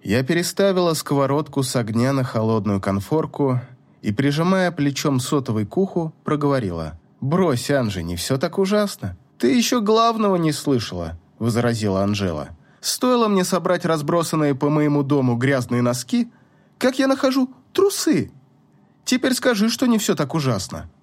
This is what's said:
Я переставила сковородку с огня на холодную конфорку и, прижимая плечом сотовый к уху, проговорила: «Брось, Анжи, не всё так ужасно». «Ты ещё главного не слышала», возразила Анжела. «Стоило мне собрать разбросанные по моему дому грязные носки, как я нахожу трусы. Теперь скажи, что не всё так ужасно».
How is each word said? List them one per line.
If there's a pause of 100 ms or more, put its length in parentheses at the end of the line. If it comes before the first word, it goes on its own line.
Я
переставила
сковородку
с
огня
на
холодную
конфорку (420)
и,
прижимая
плечом
сотовый
к
уху, (120)
проговорила: (220)
«Брось,
Анжи,
не
всё
так
ужасно». (220)
«Ты
ещё
главного
не
слышала», (220)
возразила
Анжела. (320)
«Стоило
мне
собрать
разбросанные
по
моему
дому
грязные
носки, (460)
как
я
нахожу (180)
трусы. (720)
Теперь
скажи,
что
не
всё
так
ужасно». (120)